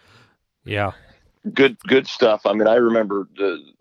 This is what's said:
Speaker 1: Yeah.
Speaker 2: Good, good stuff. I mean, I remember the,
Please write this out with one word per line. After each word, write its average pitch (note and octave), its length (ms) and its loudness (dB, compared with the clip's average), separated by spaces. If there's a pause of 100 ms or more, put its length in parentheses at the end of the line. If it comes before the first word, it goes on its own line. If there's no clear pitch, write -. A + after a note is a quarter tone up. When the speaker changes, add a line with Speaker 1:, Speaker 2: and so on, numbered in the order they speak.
(680)
Speaker 1:
Yeah. G2+ 260 -4 (600)
Speaker 2:
Good, C#3 340 0
good C3 180 2
stuff. A2 400 0
I G2+ 60 0
mean, G#2+ 160 2
I A2+ 80 4
remember A2 500 0 (120)
the, F2 260 -4 (180)